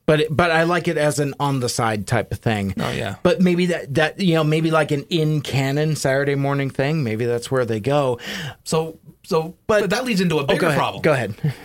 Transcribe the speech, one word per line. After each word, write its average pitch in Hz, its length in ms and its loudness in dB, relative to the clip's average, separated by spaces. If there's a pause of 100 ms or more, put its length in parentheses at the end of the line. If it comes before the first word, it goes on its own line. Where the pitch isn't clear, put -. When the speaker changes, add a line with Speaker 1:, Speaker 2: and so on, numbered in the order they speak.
Speaker 1:
But 156 140 4
it, 151 100 0
but 170 220 2
I 165 120 4
like 175 240 0
it 160 80 -2
as 147 220 2
an 139 220 -2
on-the-side 120 680 -2
type 107 260 0
of 107 60 -6
thing. 101 400 -2
Speaker 2:
Oh, - 140 -4
yeah. 101 320 -6
Speaker 1:
But 175 160 2
maybe 180 260 4
that, 151 280 -4
that, 156 260 0
you 175 140 2
know, 160 100 2
maybe 160 260 2
like 156 220 2
an 143 180 -2
in-canon 151 840 0
Saturday 139 400 0
morning 139 340 0
thing. 147 340 0
Maybe 110 200 -2
that's 120 260 -2
where 131 140 0
they 110 160 -2
go. 135 380 0 (460)
Speaker 2:
So, 160 340 -4 (260)
so, 165 300 -2 (140)
Speaker 1:
But 208 140 4
Speaker 2:
but 190 80 -2
that 247 140 -2
leads 226 160 0
into 165 180 2
a 143 40 0
Speaker 1:
Oh, 139 40 -6
Speaker 2:
bigger 190 160 2
Speaker 1:
go 180 60 2
ahead. 139 100 2
Speaker 2:
problem. 107 240 -2
Speaker 1:
Go 160 100 4
ahead. 117 220 -2 (300)